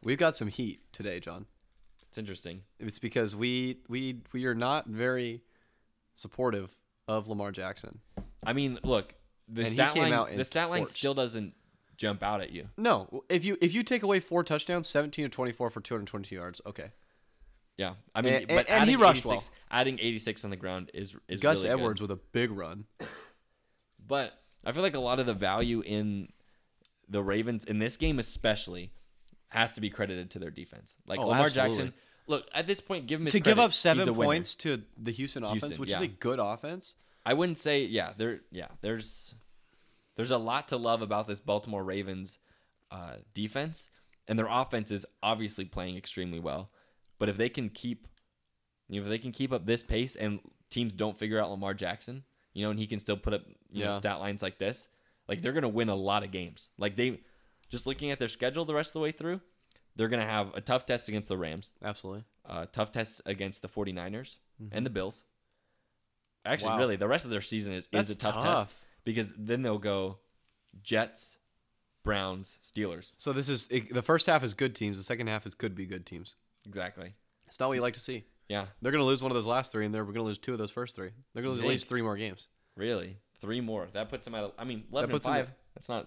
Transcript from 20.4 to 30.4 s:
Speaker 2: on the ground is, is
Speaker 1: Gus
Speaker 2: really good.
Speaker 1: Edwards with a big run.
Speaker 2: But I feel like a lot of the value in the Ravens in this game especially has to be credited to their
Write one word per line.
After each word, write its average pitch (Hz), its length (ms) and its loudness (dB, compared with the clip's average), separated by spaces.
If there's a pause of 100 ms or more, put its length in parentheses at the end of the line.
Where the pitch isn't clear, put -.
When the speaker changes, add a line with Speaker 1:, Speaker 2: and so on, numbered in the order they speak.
Speaker 2:
on 101 60 -6
the 95 60 -6
ground 92 380 -6
is, 95 200 -8 (140)
is 98 120 -4
Speaker 1:
Gus 147 220 6
Speaker 2:
really 98 140 2
good. 135 40 0
Speaker 1:
Edwards 107 200 0
with 104 100 -4
a 98 60 -2
big 120 340 0
run. 98 360 -8 (1200)
Speaker 2:
But 135 260 0 (320)
I 117 80 0
feel 160 100 0
like 185 120 4
a 139 60 0
lot 127 200 4
of 123 60 2
the 117 80 2
value 107 500 2
in 104 440 -2 (800)
the 101 140 0
Ravens 110 420 0
in 107 140 0
this 110 180 0
game 156 220 2
especially 92 720 -2 (560)
has 113 240 2
to - 80 -10
be 104 100 0
credited 92 420 -4
to 90 60 -10
their 85 120 -8